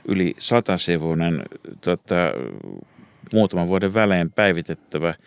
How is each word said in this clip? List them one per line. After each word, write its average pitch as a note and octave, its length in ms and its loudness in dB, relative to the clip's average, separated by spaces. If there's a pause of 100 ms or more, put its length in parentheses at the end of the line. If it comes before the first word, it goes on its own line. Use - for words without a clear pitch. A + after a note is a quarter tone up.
yli F#2 320 0
satasivuinen, E2+ 1040 0 (380)
tota, - 340 -2 (1200)
muutaman F#2+ 340 4
vuoden F#2+ 260 0
välein G2 380 2
päivitettävä E2 800 0 (140)